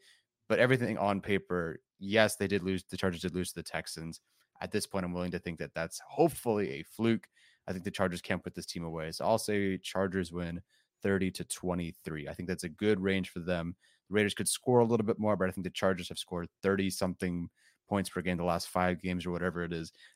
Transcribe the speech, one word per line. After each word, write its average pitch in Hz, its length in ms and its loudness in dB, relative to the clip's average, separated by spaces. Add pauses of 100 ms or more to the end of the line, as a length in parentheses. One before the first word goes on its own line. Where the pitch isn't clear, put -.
(480)
but 110 120 4
everything 120 400 4
on 98 220 2
paper, 90 580 -2 (180)
yes, 104 380 4
they 101 120 0
did 95 140 2
lose. 92 220 0
The - 140 -10
Chargers 87 240 0
did 90 120 -2
lose 90 160 -2
to - 60 -12
the 82 80 -8
Texans. 80 580 -8 (400)
At 87 100 -8
this 104 140 0
point, 95 200 -4
I'm 87 80 -4
willing 90 180 -2
to 87 80 -4
think 85 180 -6
that 78 160 -8
that's 80 340 -4
hopefully 113 680 2
a 71 100 -8
fluke. 113 420 2 (420)
I - 40 -6
think 90 120 -6
the 104 80 -4
Chargers 90 300 0
can't 92 220 -4
put 87 100 -10
this 85 140 -10
team 87 160 -8
away. 80 280 -6
So - 140 -6
I'll 110 140 6
say 101 400 0
Chargers 92 520 -2
win 87 300 -4 (400)
thirty 95 300 2
to 87 140 -8
twenty-three. 82 800 -6
I 76 60 -8
think 90 160 -6
that's 90 160 -4
a 85 40 -6
good 104 300 2
range 95 300 2
for - 100 -10
them. 87 360 -2 (340)
The 95 60 -4
Raiders 104 180 4
could - 160 -2
score 123 300 4
a 117 60 8
little 113 200 2
bit 110 140 0
more, 107 180 2
but 92 100 2
I 92 40 0
think 95 120 -8
the 90 80 -4
Chargers 92 380 2
have 87 100 -8
scored 85 300 -6 (120)
thirty-something 92 880 0 (400)
points 98 220 0
per 90 120 -4
game 90 160 -2
the 85 60 -2
last 87 260 0
five 90 320 2
games 90 240 -2
or 90 60 -2
whatever 87 320 -2
it 85 80 -4
is. 82 220 -6 (220)